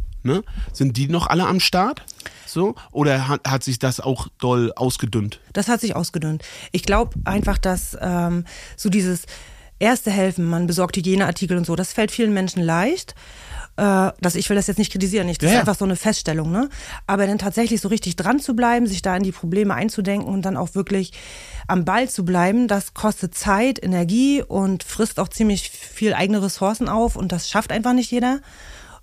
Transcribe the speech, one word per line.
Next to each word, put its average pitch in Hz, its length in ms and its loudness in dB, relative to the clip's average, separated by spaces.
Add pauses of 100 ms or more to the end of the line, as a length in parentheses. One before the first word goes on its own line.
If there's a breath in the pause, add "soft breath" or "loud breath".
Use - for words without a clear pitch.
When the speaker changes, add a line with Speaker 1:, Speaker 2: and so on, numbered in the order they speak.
(240)
Speaker 1:
ne, 156 200 0 (300 loud breath)
sind 131 240 0
die 139 100 0
noch 165 200 0
alle 170 180 2
am 185 140 2
Start? 214 440 0 (440 loud breath)
So? 190 260 0 (180 loud breath)
Oder 135 360 2
hat, 147 200 0
hat 131 160 0
sich 123 140 -2
das 127 220 0
auch - 280 -2 (120)
doll 123 360 2
ausgedünnt? 113 640 -2 (140)
Speaker 2:
Das 202 140 0
hat 233 140 2
sich 208 140 -2
ausgedünnt. 156 480 -4 (280 loud breath)
Ich 180 100 -2
glaub 220 320 0 (120)
einfach, 202 340 0
dass, - 420 -2
ähm, 175 420 0 (320 loud breath)
so - 140 -2
dieses 180 380 0 (500 loud breath)
erste 220 320 2
Helfen, 185 400 2
man 170 160 0
besorgt 175 320 0
Hygieneartikel 185 580 0
und 175 120 0
so, 170 80 0
das 180 180 -2
fällt 214 160 2
vielen 220 240 0
Menschen 185 300 0
leicht. 180 500 0 (640 loud breath)
Äh, 190 420 4
das, 175 140 2
ich 185 160 -2
will 202 60 2
das 202 100 2
jetzt 208 140 0
nicht 214 120 0
kritisieren, 190 360 0
nicht, 170 160 -2
das 151 40 4
Speaker 1:
Ja, 180 40 8
Speaker 2:
ist 226 40 6
Speaker 1:
ja. 247 40 6
Speaker 2:
einfach 202 180 2
so 202 80 -2
eine 185 100 2
Feststellung, 165 560 0
ne? 247 180 0 (360 loud breath)
Aber 196 220 2
dann 202 100 2
tatsächlich 220 420 0
so 196 100 -2
richtig 185 260 0
dran 220 240 2
zu 262 160 -2
bleiben, 240 320 4
sich 190 160 -4
da 185 120 2
in 185 60 0
die 190 100 0
Probleme 190 440 0
einzudenken 202 520 0
und 196 140 -2
dann 190 160 -2
auch 170 160 -4
wirklich 190 380 -2 (560 loud breath)
am 175 180 2
Ball 233 240 0
zu 185 160 -2
bleiben, 185 420 4
das 202 280 -2
kostet 196 400 -2
Zeit, 220 480 2
Energie 208 580 2
und 190 400 0
frisst - 380 -2
auch 165 80 -2
ziemlich 214 420 0
viel - 460 -2
eigene 202 260 2
Ressourcen 196 480 0
auf 226 260 2
und 180 160 -2
das 175 160 -2
schafft - 240 -2
einfach 247 220 2
nicht 247 160 2
jeder. 247 320 2 (600 loud breath)